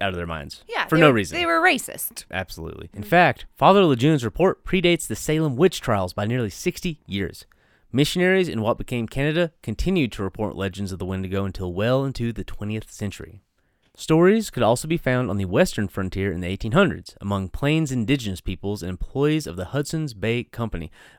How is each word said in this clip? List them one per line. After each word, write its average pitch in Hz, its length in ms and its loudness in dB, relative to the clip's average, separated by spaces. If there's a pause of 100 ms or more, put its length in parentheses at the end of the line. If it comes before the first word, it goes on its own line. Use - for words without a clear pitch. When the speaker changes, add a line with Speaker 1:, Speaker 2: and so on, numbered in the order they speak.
Speaker 1:
out 98 80 0
of 92 60 -4
their 85 100 -6
minds 80 420 -10
Speaker 2:
Yeah, 427 200 -4
Speaker 1:
for 160 80 2
Speaker 2:
they 165 60 6
Speaker 1:
no 151 80 10
Speaker 2:
were, 131 40 8
Speaker 1:
reason. 110 240 0
Speaker 2:
they 349 80 0
were 330 140 2
racist. - 720 0
Speaker 1:
Absolutely. - 600 -8
In 98 100 -10
Speaker 2:
Mm. - 40 -12
Speaker 1:
fact, 165 380 4 (100)
Father 190 280 8
Lejeune's 139 400 4
report 165 400 0
predates 175 420 2
the 104 100 -6
Salem 156 400 0
witch 160 260 -2
trials 98 320 0
by 104 120 -4
nearly 117 240 -2
sixty - 560 -6
years. - 400 -6 (460)
Missionaries 180 580 2
in 110 120 -4
what 107 160 0
became 117 300 -6
Canada 156 440 -2 (100)
continued 143 520 0
to 104 100 -6
report 98 320 -4
legends 95 360 -6
of 90 80 -8
the 92 60 -6
Wendigo 95 400 -4
until 92 280 -6
well 123 320 0
into 117 260 -4
the 107 140 -8
twentieth 107 460 -8
century. - 500 -10 (540)
Stories 185 540 4
could 120 140 0
also 120 240 4
be 165 100 0
found 127 320 0
on 101 80 -2
the 98 80 0
western 110 420 2
frontier 95 440 -2
in 85 100 -4
the 87 60 -4
eighteen 98 240 -4
hundreds 90 500 2
among 98 280 -2
Plains 151 420 0
indigenous 117 500 0
peoples 98 400 -6
and 90 80 -6
employees 147 560 -2
of 82 100 -8
the 90 100 -6
Hudson's 147 500 -4
Bay 113 300 -2
Company. 95 460 -8 (280)